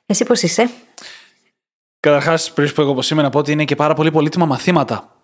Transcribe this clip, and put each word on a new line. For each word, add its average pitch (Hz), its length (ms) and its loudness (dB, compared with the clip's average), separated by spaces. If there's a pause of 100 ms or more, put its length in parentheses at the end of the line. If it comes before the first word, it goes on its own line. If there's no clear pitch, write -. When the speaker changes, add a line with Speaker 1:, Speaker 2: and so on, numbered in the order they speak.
Speaker 1:
Εσύ 214 180 0
πώς 233 180 2
είσαι; 226 280 0 (1300)
Speaker 2:
Καταρχάς, 147 520 2
πριν 147 160 0
σου 139 60 -8
πω 156 80 2
εγώ 143 120 0
πώς 127 160 -2
είμαι, 156 120 2
να 139 80 0
πω 139 80 0
ότι 147 140 0
είναι 151 120 0
και 143 120 -2
πάρα 151 180 0
πολύ 156 160 0
πολύτιμα 156 360 0
μαθήματα 139 760 -2